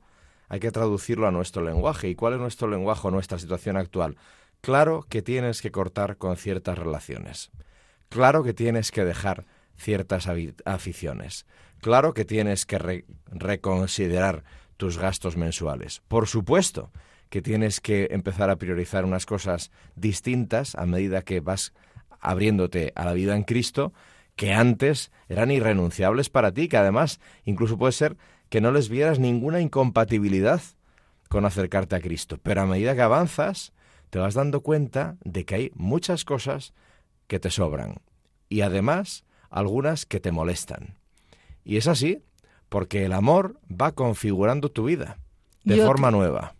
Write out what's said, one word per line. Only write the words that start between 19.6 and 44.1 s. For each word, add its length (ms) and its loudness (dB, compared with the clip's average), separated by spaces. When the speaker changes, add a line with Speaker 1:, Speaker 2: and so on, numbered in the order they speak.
Speaker 1:
distintas 800 -2
a 120 -4
medida 360 0
que 180 -4
vas 320 -4
abriéndote 720 0
a 100 -6
la 80 0
vida 240 0
en 60 2
Cristo, 500 -2
que 160 0
antes 580 4
eran 220 0
irrenunciables 760 2
para 240 2
ti, 160 -2
que 80 2
además 440 4
incluso 340 0
puede 140 4
ser 240 0
que 120 2
no 120 4
les 160 2
vieras 300 2
ninguna 420 2
incompatibilidad 1000 2
con 160 0
acercarte 520 0
a 40 -2
Cristo. 420 -8
Pero 200 0
a 40 2
medida 280 2
que 80 2
avanzas, 720 2
te 80 -4
vas 160 0
dando 260 0
cuenta 640 0
de 200 -6
que 100 -6
hay 200 -2
muchas 500 -2
cosas 480 -6
que 140 -4
te 100 -4
sobran 460 -2
y 120 0
además 640 0
algunas 540 0
que 160 -4
te 120 -2
molestan. 640 -4
Y 140 -2
es 80 0
así, 360 2
porque 360 -2
el 80 0
amor 460 4
va 220 0
configurando 800 0